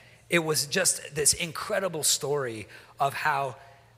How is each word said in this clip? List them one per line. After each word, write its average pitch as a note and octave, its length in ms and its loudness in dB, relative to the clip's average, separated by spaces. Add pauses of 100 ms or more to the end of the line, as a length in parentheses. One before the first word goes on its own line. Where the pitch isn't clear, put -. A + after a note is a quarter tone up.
(280)
it E3+ 120 4
was D3+ 260 0
just D#3 480 0
this D3 180 4
incredible F3 680 -2
story C3 640 0 (320)
of C3+ 160 2
how C#3 420 -2 (420)